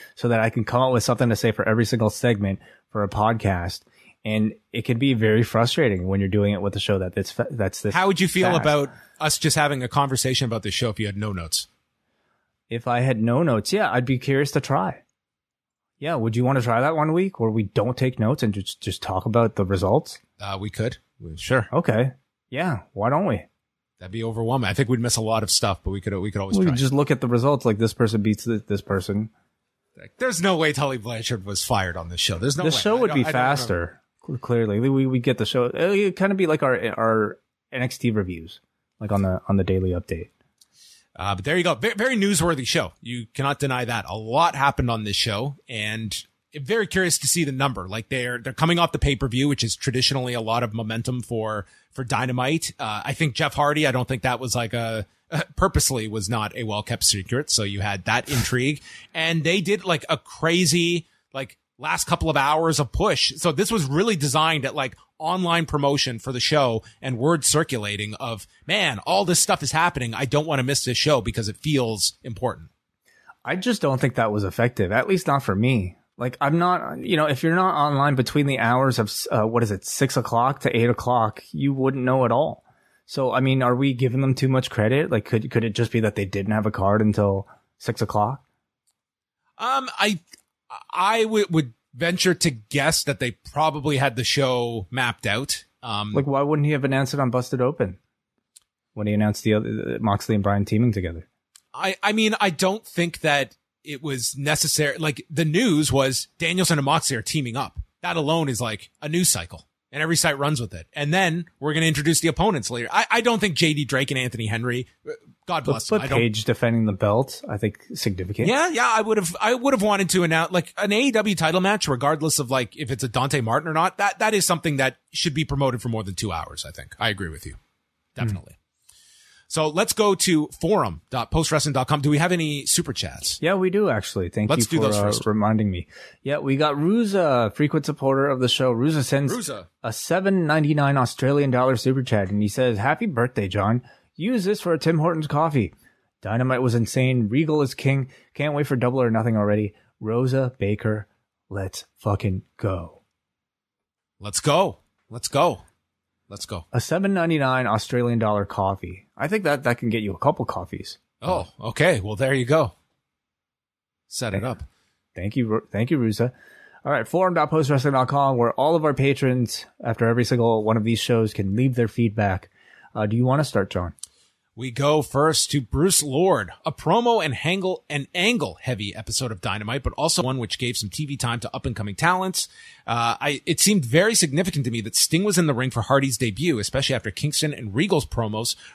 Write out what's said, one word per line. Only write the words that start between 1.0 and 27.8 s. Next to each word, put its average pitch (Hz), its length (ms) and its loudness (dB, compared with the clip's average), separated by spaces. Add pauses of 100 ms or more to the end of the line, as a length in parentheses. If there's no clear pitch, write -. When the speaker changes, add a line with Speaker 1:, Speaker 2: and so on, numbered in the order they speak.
Speaker 1:
something 120 260 2
to 113 60 2
say 113 160 2
for 104 160 -2
every 110 180 4
single 110 240 2
segment 101 500 0 (300)
for 104 140 -2
a 98 60 -2
podcast. 101 720 0 (440)
And 107 300 0 (180)
it 113 100 -4
can 120 140 0
be 135 160 2
very 110 300 4
frustrating 113 640 2
when 98 120 0
you're 98 100 0
doing 101 240 2
it 92 80 -4
with 98 140 -4
a 104 40 -4
show 98 200 0
that, 92 160 -6
that's, - 180 -4 (180)
that's 110 300 -4
this 104 120 -2
Speaker 2:
How 185 140 2
would 196 120 2
you 185 80 2
feel 185 220 2
Speaker 1:
fast. 170 120 2
Speaker 2:
about 147 280 2 (300)
us 156 180 -2
just - 180 0
having 143 280 0
a 123 40 -2
conversation 135 580 0
about 113 180 -2
this 101 100 -4
show 120 160 -2
if 107 100 -6
you 110 60 -4
had 101 100 -6
no 104 160 -4
notes? 85 360 -6 (1000)
Speaker 1:
If 117 180 -8
I 120 140 2
had 127 200 2
no 120 220 2
notes, 117 280 0
yeah, 190 200 2
I'd 123 140 2
be 131 140 0
curious 139 320 0
to 147 100 0
try. 170 420 -2 (920)
Yeah, 156 180 -4
would 113 200 0
you 120 80 2
wanna 131 180 2
try 117 200 2
that 151 140 2
one 156 180 2
week 190 260 0
where 110 120 2
we 110 120 2
don't 117 320 -2
take 127 240 -2
notes 113 240 0
and 107 100 2
just, - 280 -10
just - 200 -8
talk 92 240 -4
about 113 300 4
the - 80 0
results? 95 560 0 (220)
Speaker 2:
Uh, 98 180 -8
we 104 100 -6
could. 113 280 -4 (240)
We, 85 160 -14
sure. 131 340 0
Speaker 1:
Okay. 127 400 0 (380)
Yeah, 143 300 -4 (140)
why 104 160 -2
don't 160 160 0
we? 113 180 -2 (560)
Speaker 2:
That'd 90 120 -16
be 113 120 -8
overwhelming. 113 460 -2
I 98 40 0
think 117 160 2
we'd 123 100 2
miss 117 180 0
a 113 40 -2
lot 110 220 0
of 104 80 -2
stuff, 101 320 0
but 92 80 -4
we 98 100 -6
could, 98 160 -6
we 95 140 -6
could 101 100 -4
always 98 160 -2
Speaker 1:
We 185 80 4
Speaker 2:
try. 165 80 2
Speaker 1:
could 120 60 0
just 135 140 2
look 143 180 2
at 135 100 0
the 131 60 -2
results, 123 380 2
like, 110 120 2
this 113 160 0